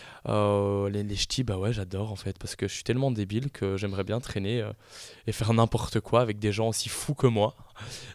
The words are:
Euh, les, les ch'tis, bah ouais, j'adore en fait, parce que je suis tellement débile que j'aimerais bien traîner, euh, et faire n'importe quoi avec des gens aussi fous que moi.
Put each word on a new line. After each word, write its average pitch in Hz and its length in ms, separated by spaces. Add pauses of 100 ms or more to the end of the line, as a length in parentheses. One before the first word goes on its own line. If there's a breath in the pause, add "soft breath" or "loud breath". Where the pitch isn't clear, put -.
(280 loud breath)
Euh, 101 600
les, 104 140
les 101 140
ch'tis, - 260
bah 104 160
ouais, 107 160
j'adore 98 360
en 98 60
fait, - 220
parce - 180
que 101 100
je 95 60
suis - 120
tellement 131 260
débile 107 400
que 98 260
j'aimerais 98 280
bien 104 160
traîner, 107 420
euh, 107 80 (560 loud breath)
et 110 60
faire 113 200
n'importe 113 480
quoi 117 220
avec 107 160
des 104 140
gens 110 160
aussi - 200
fous - 260
que - 120
moi. 110 300 (580 loud breath)